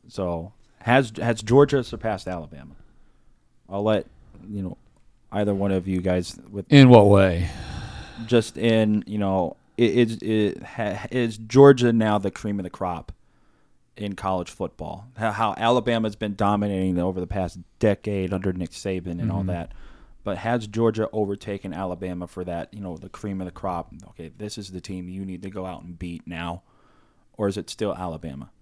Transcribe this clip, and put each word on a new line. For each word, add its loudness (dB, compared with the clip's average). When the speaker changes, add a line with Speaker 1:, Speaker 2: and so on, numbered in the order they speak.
Speaker 1:
So -6
has, 2
has -2
Georgia 4
surpassed -8
Alabama? -12
I'll -4
let, 2
you -8
know, -8
either 0
one 0
of 0
you -2
guys -2
with -4
Speaker 2:
In 12
what 12
way? 4
Speaker 1:
just 2
in, 2
you -6
know, 0
it, 4
it, -8
it 0
ha-, -8
is -2
Georgia 8
now 2
the -2
cream -6
of -8
the -8
crop -8
in -8
college -6
football? -10
How, -2
how -2
Alabama's 0
been -6
dominating 0
over -2
the -6
past -6
decade 0
under -2
Nick -6
Saban -8
and -2
all -2
Speaker 2:
Mm-hmm. -4
Speaker 1:
that, -6
but -4
has -2
Georgia 0
overtaken -6
Alabama -8
for -12
that, -8
you -16
know, -10
the -16
cream -8
of -8
the -10
crop? -8
Okay, -18
this -12
is -14
the -10
team -10
you -10
need -10
to -12
go -10
out -12
and -16
beat -10
now, -8
or -2
is -2
it -10
still -4
Alabama? -10